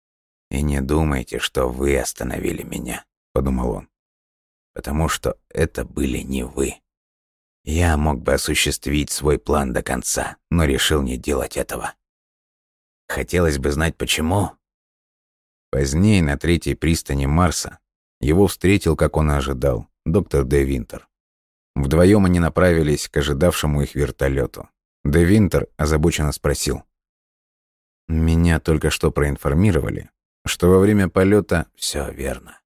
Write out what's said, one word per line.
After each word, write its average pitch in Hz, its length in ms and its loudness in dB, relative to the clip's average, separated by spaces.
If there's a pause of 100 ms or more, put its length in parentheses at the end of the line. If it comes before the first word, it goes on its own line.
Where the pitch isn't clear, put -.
(500)
"И 69 120 -2
не 71 180 0
думайте, 69 580 -2
что 64 300 -2
вы 67 300 -2
остановили - 640 -6
меня", - 420 -10 (280)
подумал 64 380 -2
он, 50 180 -8 (840)
"потому 78 340 -2
что - 300 -4 (100)
это 71 360 -4
были 67 340 -4
не 64 260 -6
вы. 64 300 -4 (920)
Я 82 320 2
мог 73 240 0
бы 67 140 0
осуществить 71 760 -2
свой 73 280 0
план 71 340 -2
до - 100 -2
конца, - 540 -6 (140)
но 82 140 2
решил 71 380 0
не 64 140 -4
делать 65 400 -4
этого. - 380 -6 (1120)
Хотелось 80 500 0
бы 71 120 -2
знать, 78 260 -2
почему". 85 540 -2 (1200)
Позднее, 82 520 2
на 71 140 0
третьей 78 380 0
пристани 73 500 0
Марса, 80 540 0 (420)
его 87 260 4
встретил, 90 480 2
как 78 220 0
он 78 140 2
и 73 40 2
ожидал, 67 520 -2 (180)
доктор 78 400 0
Де 69 200 2
Винтер. 65 440 -6 (680)
Вдвоем 90 520 4
они 90 140 4
направились 82 680 2
к - 80 -10
ожидавшему 73 680 0
их - 120 -6
вертолёту. 67 720 -4 (360)
Де 78 200 4
Винтер 90 520 4
озабоченно 76 560 0
спросил: - 520 -4 (1200)
"Меня 82 520 2
только 78 300 0
что 78 200 -2
проинформировали, 71 1000 0 (360)
что - 240 2
во 95 80 8
время 101 300 4
полёта". 95 640 2
"Всё 71 360 -8
верно. 67 560 -10